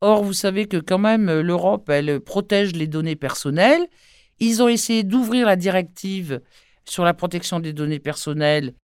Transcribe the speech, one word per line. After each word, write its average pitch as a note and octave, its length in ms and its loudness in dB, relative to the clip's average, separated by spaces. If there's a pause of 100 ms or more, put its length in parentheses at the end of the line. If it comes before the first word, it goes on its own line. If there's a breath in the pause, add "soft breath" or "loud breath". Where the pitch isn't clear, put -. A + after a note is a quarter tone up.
Or, G#3 200 4
vous G3 120 -4
savez G3 320 -2
que G3+ 100 -4
quand F3+ 220 -2
même, G#3+ 320 2
euh, D#3 120 2
l'Europe, F3 460 0
elle D3 320 0
protège G3+ 540 -2
les D#3+ 120 -2
données D#3 300 -4
personnelles. F3 680 2 (520 soft breath)
Ils A3+ 240 2
ont A#3+ 60 6
essayé A3+ 340 2
d'ouvrir A#3 440 2
la G3 100 6
directive F3+ 840 -4 (420 soft breath)
sur - 200 -4
la E3+ 100 4
protection F3 440 -4
des D#3+ 140 -6
données D3+ 280 -4
personnelles. D3+ 760 -2 (160)